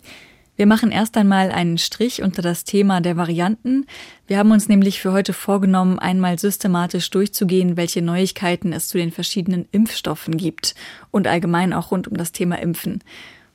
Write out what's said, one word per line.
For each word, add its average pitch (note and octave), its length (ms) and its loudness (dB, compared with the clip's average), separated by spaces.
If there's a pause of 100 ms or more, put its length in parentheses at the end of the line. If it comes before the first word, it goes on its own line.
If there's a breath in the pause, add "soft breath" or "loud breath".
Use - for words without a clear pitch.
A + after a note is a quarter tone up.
(560 loud breath)
Wir G#3 120 4
machen A3 240 4
erst A3 260 -2
einmal G3 340 4
einen E3+ 280 0
Strich - 420 -4
unter F#3 200 -2
das F3 220 -2
Thema G3 380 2
der E3+ 160 0
Varianten. F#3+ 680 -2 (400 loud breath)
Wir G3 100 0
haben G#3+ 140 6
uns G#3 180 4
nämlich G3 320 4
für F#3 120 0
heute G3 200 0
vorgenommen, F#3+ 640 2
einmal F3+ 400 0
systematisch F3+ 720 -2
durchzugehen, F#3 680 0
welche E3+ 280 -2
Neuigkeiten F3 680 -2
es D3+ 180 -6
zu F#3 100 -2
den E3+ 120 -2
verschiedenen F3 600 -4
Impfstoffen F3 640 -2
gibt - 380 -4 (340 loud breath)
und F#3+ 180 0
allgemein E3+ 460 0
auch E3 180 -4
rund F#3 160 -2
um - 100 -6
das E3+ 160 -6
Thema F3 260 -2
Impfen. F3 440 -4 (520 loud breath)